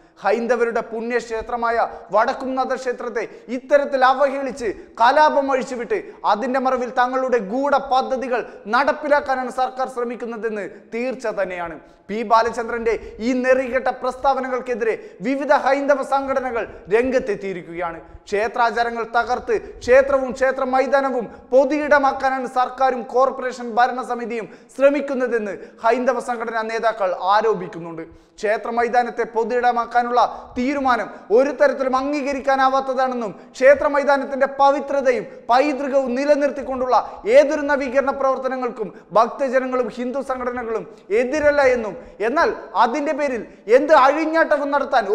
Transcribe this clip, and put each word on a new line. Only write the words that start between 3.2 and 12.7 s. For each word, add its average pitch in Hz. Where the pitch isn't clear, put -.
ഇത്തരത്തിൽ 277
അവഹേളിച്ച് 269
കലാപം 269
അഴിച്ചുവിട്ട് 233
അതിന്റെ 247
മറവിൽ 254
തങ്ങളുടെ 254
ഗൂഢ 277
പദ്ധതികൾ 254
നടപ്പിലാക്കാനാണ് 285
സർക്കാർ 262
ശ്രമിക്കുന്നതെന്ന് 226
തീർച്ച 233
തന്നെയാണ്. 175
പി 202
ബാലചന്ദ്രന്റെ 226